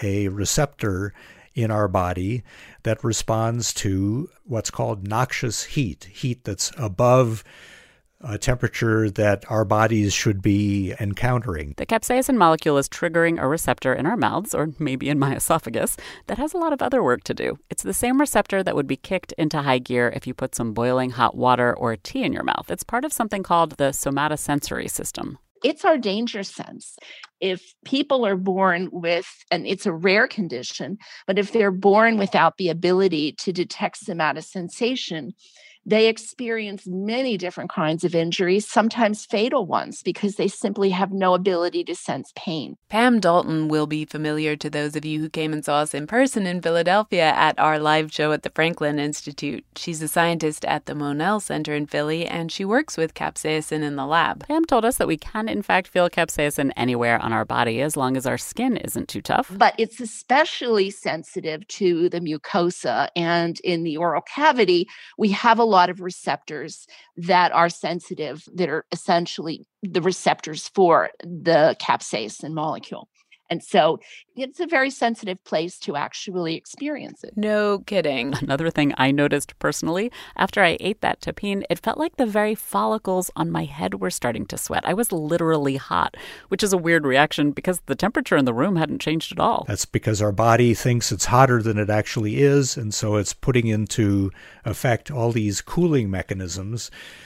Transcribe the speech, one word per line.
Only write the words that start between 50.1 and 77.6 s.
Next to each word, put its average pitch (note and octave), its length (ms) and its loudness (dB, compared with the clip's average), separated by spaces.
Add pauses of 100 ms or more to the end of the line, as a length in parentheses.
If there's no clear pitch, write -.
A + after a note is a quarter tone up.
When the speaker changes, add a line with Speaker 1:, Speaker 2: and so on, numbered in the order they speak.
Speaker 4:
at D3+ 200 -2
the C#3 100 -8
Monell D3 460 -2
Center D3+ 320 -6
in D3 120 -2
Philly, D#3 400 -2
and E3 260 -6
she - 120 -6
works A#3+ 320 0
with D#3+ 180 -2
capsaicin D#3 720 -4
in C#3+ 140 -4
the C3+ 80 -4
lab. D#3 420 0
Speaker 2:
Pam E4 180 0
told A3+ 200 2
us B3+ 120 0
that E3 100 0
we D#3 100 0
can, A3 320 -8
in G#3 120 -4
fact, F#3 260 0
feel F3 220 2
capsaicin D3+ 680 0
anywhere A#2+ 440 2
on A#2 120 -2
our A2 120 0
body A#2 360 0
as D3+ 160 -2
long C3 180 0
as C3 100 -2
our B2 120 0
skin A#3+ 400 -2
isn't - 320 -8
too - 120 -8
tough. - 320 -2
Speaker 3:
But G3 240 4
it's A3 220 -4
especially A#3+ 920 0
sensitive D#3+ 760 -8
to F3 400 2
the E3+ 140 -2
mucosa, D#3 960 -2
and E3+ 440 0
in E3+ 220 -2
the D#3 140 -4
oral E3+ 240 0
cavity, A3 680 2 (300)
we G#3+ 140 2
have A3+ 280 4
a A3+ 140 4
lot F3+ 160 8
of F3+ 120 -8
receptors - 840 -8 (320)
that F3 340 4
are E3+ 160 4
sensitive, D#3 840 -6
that F3+ 160 -2
are D#3 220 -4
essentially E3+ 760 -2 (160)
the F3+ 220 -2
receptors E3 720 -2
for E3 340 6 (140)
the D#3+ 580 2
capsaicin - 720 -4
molecule. D3+ 560 -8 (440)
And E3 100 -6
so D#3+ 360 4 (360)
it's C4 240 -10
a F4 60 -2
very C#4 240 2
sensitive A3+ 540 -4
place E3+ 380 -4
to D3 140 -6
actually E3 600 -4
experience - 680 -10
it. - 120 -16
Speaker 4:
No G#3 500 0